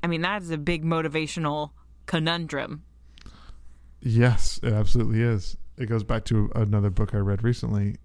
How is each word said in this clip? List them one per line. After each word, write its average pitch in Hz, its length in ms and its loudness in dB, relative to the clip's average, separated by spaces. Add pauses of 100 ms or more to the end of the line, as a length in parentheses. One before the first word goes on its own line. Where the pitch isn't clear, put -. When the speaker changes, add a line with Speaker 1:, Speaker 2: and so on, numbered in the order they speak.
Speaker 1:
I 170 60 -4
mean, 165 140 -2
that 190 200 -4
is 170 80 -10
a 160 80 -4
big 156 240 -4
motivational 156 880 -4 (360)
conundrum. 160 760 -4 (1160)
Speaker 2:
Yes, 120 640 4
it 113 100 0
absolutely 107 500 4
is. 113 340 -2 (200)
It 123 100 -6
goes 110 180 -2
back 113 220 -2
to 107 300 2
another 101 340 2
book 104 240 0
I 104 40 0
read 98 260 0
recently 107 600 -2